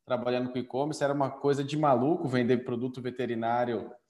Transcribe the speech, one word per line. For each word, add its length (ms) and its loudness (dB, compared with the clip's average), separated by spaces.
trabalhando 440 0
com 80 -4
e-commerce, 440 -2
era 120 2
uma 160 0
coisa 340 0
de 140 -4
maluco 500 4
vender 300 4
produto 420 -4
veterinário, 880 -2